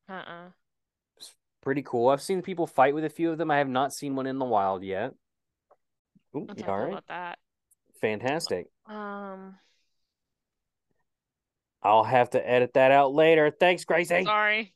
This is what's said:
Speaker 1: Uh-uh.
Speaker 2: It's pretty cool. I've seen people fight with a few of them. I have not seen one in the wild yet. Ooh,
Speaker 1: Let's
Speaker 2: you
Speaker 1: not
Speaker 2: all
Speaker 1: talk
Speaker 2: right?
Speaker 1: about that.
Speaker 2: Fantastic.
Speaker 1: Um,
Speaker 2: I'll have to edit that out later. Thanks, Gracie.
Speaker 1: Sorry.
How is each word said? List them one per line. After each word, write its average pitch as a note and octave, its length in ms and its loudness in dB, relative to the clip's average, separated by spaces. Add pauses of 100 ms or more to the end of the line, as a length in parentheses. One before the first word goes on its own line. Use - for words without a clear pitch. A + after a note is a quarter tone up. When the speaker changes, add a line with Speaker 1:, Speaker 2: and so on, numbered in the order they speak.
Speaker 1:
Uh-uh. F3 420 -16 (680)
Speaker 2:
It's - 160 -20 (260)
pretty C3+ 220 -2
cool. B2 260 0
I've C#3 140 2
seen F#3+ 180 -4
people F3 260 -6
fight C#3+ 280 2
with D#3 100 -4
a D3+ 60 -4
few E3 200 -2
of D#3+ 80 -6
them. D#3+ 120 -4
I C#3+ 80 2
have C#3 100 0
not C3 240 -2
seen C#3+ 240 -8
one C3 100 -4
in C3+ 120 -6
the C3+ 60 -2
wild G2 380 0
yet. G2 300 -6 (1200)
Ooh, D3+ 120 -8
Speaker 1:
Let's G3+ 120 -14
Speaker 2:
you - 60 -8
Speaker 1:
not G2 60 -4
Speaker 2:
all G2 60 -2
Speaker 1:
talk A2+ 60 -4
Speaker 2:
right? F3 80 -6
Speaker 1:
about D#3+ 160 -12
that. F3 300 -12 (600)
Speaker 2:
Fantastic. A2 680 -4 (200)
Speaker 1:
Um, G3+ 680 -14 (2250)
Speaker 2:
I'll A2 220 6
have B2 260 2
to - 180 -2
edit B2 260 2
that C3 160 6
out C#3 220 6
later. D#3 380 4
Thanks, F3 340 2
Gracie. F3 400 0
Speaker 1:
Sorry. G#3+ 520 -2